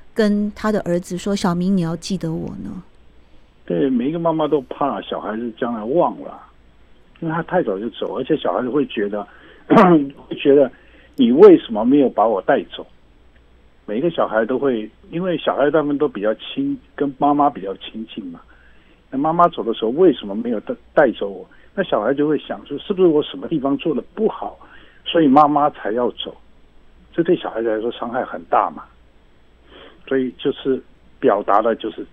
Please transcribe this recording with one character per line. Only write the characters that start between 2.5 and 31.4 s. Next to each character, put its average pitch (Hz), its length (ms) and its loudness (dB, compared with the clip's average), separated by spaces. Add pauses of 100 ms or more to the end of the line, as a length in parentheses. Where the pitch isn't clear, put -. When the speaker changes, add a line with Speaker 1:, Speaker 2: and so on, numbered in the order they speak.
Speaker 1:
呢？” 196 220 -12 (840)
Speaker 2:
对， 143 240 0
每 127 200 0
一 - 20 -2
个 170 80 -4
妈 165 140 0
妈 156 120 0
都 151 180 0
怕 - 380 -4
小 - 200 -8
孩 107 160 -8
子 117 200 -6
将 120 160 -4
来 110 100 -6
忘 127 360 0
了， - 220 -16 (800)
因 165 80 -6
为 156 40 -4
他 165 100 -4
太 175 200 -2
早 101 160 -4
就 113 120 -6
走， 92 260 -8
而 131 60 -6
且 151 120 0
小 110 160 -2
孩 95 100 0
子 127 80 -4
会 135 180 0
觉 104 200 -4
得， 101 180 -6 (220)
<clears throat> - 200 -20
会 175 680 4
觉 139 200 4
得 135 140 6 (480)
你 120 140 4
为 170 260 10
什 - 160 -6
么 107 100 -2
没 135 160 4
有 127 100 4
把 104 160 2
我 104 160 0
带 139 220 2 (120)
走？ - 100 -16 (1000)
每 104 120 -6
一 127 40 -2
个 160 100 0
小 113 160 0
孩 110 180 0
都 127 140 -2
会， 117 300 -2 (220)
因 165 120 -4
为 180 140 -2
小 98 180 -2
孩 139 160 2
他 156 100 2
们 143 160 -2
都 147 100 0
比 110 140 -6
较 107 140 0
亲， 139 420 -6 (180)
跟 143 220 -4
妈 143 160 2
妈 143 160 2
比 117 120 -6
较 95 140 -8
亲 110 380 -14
近 110 140 -10
嘛。 85 120 -16 (680)
那 131 80 -8
妈 151 140 0
妈 170 160 4
走 120 160 -4
的 113 100 -2
时 - 100 -4
候 113 80 0
为 185 220 4
什 - 120 -8
么 101 100 -8
没 117 140 -6
有 120 100 -2
带， - 160 -8 (180)
带 143 180 4
走 104 180 -8
我？ 92 200 -14 (240)
那 196 100 -4
小 127 180 -2
孩 117 120 0
就 147 140 0
会 151 100 0
想 110 280 -10
说， 143 140 -10
是 - 140 -8
不 180 80 0
是 185 60 6
我 151 160 4
什 - 140 -10
么 127 100 -12
地 160 120 -4
方 139 180 0
做 156 180 -4
得 - 60 -2 (120)
不 214 140 -2
好， - 320 -8 (460)
所 - 160 0
以 156 60 4
妈 143 200 6
妈 147 220 2
才 - 220 -6
要 120 200 -2
走？ - 240 -14 (800)
这 170 100 -2
对 175 140 2
小 - 120 -8
孩 113 120 -6
子 117 120 -2
来 110 80 -2
说 117 100 -4
伤 117 200 -10
害 123 140 -4
很 - 240 -12
大 104 200 2
嘛。 - 140 -14 (1200)
所 135 120 -2
以 127 200 -4
就 - 140 -4
是 135 300 -4 (380)
表 107 220 2